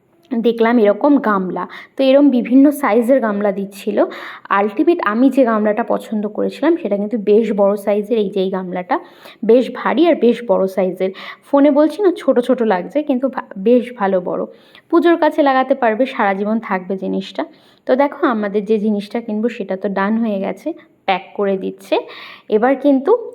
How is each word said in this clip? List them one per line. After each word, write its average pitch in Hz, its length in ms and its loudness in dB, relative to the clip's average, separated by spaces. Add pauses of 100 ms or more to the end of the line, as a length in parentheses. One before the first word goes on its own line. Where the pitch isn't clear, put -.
(340)
দেখলাম 226 440 0
এরকম 214 400 2
গামলা। 185 500 -4 (280)
তো 269 60 -2
এরকম 269 280 6
বিভিন্ন 247 400 4
সাইজের 247 500 2
গামলা 208 320 -2
দিচ্ছিল। 196 520 -4 (440)
আলটিমেট 214 560 0
আমি 233 260 2
যে 269 140 4
গামলাটা 214 400 0
পছন্দ 208 440 -4
করেছিলাম 208 480 -2
সেটা 202 200 -4
কিন্তু 208 220 -4
বেশ 208 340 2
বড় 202 240 2
সাইজের। 208 420 -2
এই 202 120 -2
যে 190 100 -4
এই 190 100 -2
গামলাটা 185 500 -6 (440)
বেশ 226 300 4
ভারী 220 320 0
আর 320 80 6
বেশ 233 340 2
বড় 190 180 2
সাইজের। 185 440 -2 (340)
ফোনে 285 260 4
বলছি 302 320 2
না, 370 140 2
ছোট 240 220 0
ছোট 247 240 0
লাগছে, 196 400 -2
কিন্তু 269 260 -2
ভা-, - 300 -10
বেশ 240 380 2
ভালো 190 240 0
বড়। 175 240 -6 (460)
পুজোর 330 260 4
কাছে 311 260 0
লাগাতে 262 320 2
পারবে, 240 320 0
সারা 208 280 -2
জীবন 208 260 -2
থাকবে 190 360 -6
জিনিসটা। 190 480 -6 (420)
তো 254 100 2
দেখো, 285 300 0
আমাদের 208 380 -2
যে 220 140 0
জিনিসটা 208 420 -4
কিনবো 214 280 -4
সেটা 190 280 -6
তো 190 120 -6
ডান 196 280 -2
হয়ে 220 240 -2
গেছে, 196 320 -8 (320)
প্যাক 185 180 -2 (120)
করে 196 240 -2
দিচ্ছে। 190 400 -4 (500)
এবার 240 280 2
কিন্তু 277 580 0